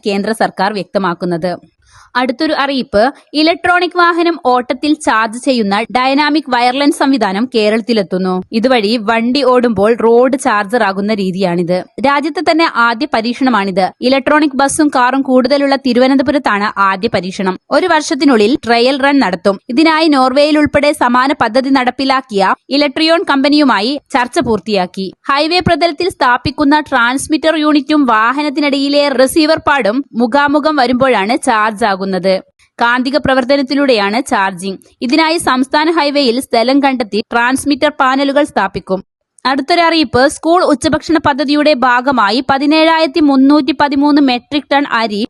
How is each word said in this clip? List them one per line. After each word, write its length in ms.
കേന്ദ്ര 260
സർക്കാർ 400
വ്യക്തമാക്കുന്നത്. 800
അടുത്തൊരു 380
അറിയിപ്പ്, 420
ഇലക്ട്രോണിക് 640
വാഹനം 380
ഓട്ടത്തിൽ 480
ചാർജ് 500
ചെയ്യുന്ന 400
ഡൈനാമിക് 520
വയർലെസ് 500
സംവിധാനം 460
കേരളത്തിലെത്തുന്നു. 880
ഇതുവഴി 400
വണ്ടി 340
ഓടുമ്പോൾ 640
റോഡ് 400
ചാർജർ 380
ആകുന്ന 320
രീതിയാണിത്. 720
രാജ്യത്തെ 440
തന്നെ 160
ആദ്യ 380
പരീക്ഷണമാണിത്. 760
ഇലക്ട്രോണിക് 600
ബസ്സും 280
കാറും 340
കൂടുതലുള്ള 540
തിരുവനന്തപുരത്താണ് 1120
ആദ്യ 260
പരീക്ഷണം. 440
ഒരു 160
വർഷത്തിനുള്ളിൽ 680
ട്രയൽ 380
റൺ 140
നടത്തും. 400
ഇതിനായി 400
നോർവേയിൽ 500
ഉൾപ്പെടെ 340
സമാന 500
പദ്ധതി 280
നടപ്പിലാക്കിയ 840
ഇലക്ട്രിയോൺ 540
കമ്പനിയുമായി 600
ചർച്ച 320
പൂർത്തിയാക്കി. 600
ഹൈവേ 380
പ്രതലത്തിൽ 480
സ്ഥാപിക്കുന്ന 640
ട്രാൻസ്മിറ്റർ 760
യൂണിറ്റും 460
വാഹനത്തിനിടയിലെ 880
റിസീവർ 480
പാഡും 360
മുഖാമുഖം 540
വരുമ്പോഴാണ് 600
ചാർജ് 380
ആകുന്നത്. 200
കാന്തിക 440
പ്രവർത്തനത്തിലൂടെയാണ് 920
ചാർജിംഗ്. 480
ഇതിനായി 420
സംസ്ഥാന 440
ഹൈവേയിൽ 500
സ്ഥലം 440
കണ്ടെത്തി 360
ട്രാൻസ്മിറ്റർ 680
പാനലുകൾ 440
സ്ഥാപിക്കും. 560
അടുത്തൊരറിയിപ്പ്, 800
സ്കൂൾ 320
ഉച്ചഭക്ഷണ 540
പദ്ധതിയുടെ 480
ഭാഗമായി 760
പതിനേഴായിരത്തി 720
മുന്നൂറ്റി 600
പതിമൂന്ന് 420
മെട്രിക് 500
ടൺ 120
അരി 300